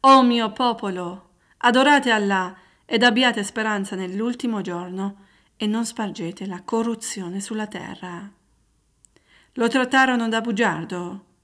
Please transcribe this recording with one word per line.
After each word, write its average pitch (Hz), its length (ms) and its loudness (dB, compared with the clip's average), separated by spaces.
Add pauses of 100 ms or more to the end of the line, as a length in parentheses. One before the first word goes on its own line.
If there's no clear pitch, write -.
"O 269 220 8
mio 233 300 2
popolo, 196 760 -4 (260)
adorate 269 520 4
Allah 196 460 0 (300)
ed 233 180 0
abbiate 240 400 4
speranza 208 540 -4
nell'ultimo 214 640 -4
giorno 185 640 -8 (320)
e 214 100 -4
non 220 180 0
spargete 190 600 -8
la 180 180 -8
corruzione 214 800 -4
sulla 214 260 -6
terra." 185 640 -12 (1200)
Lo 233 120 0
trattarono 254 640 2
da 226 100 0
bugiardo 190 840 -4 (180)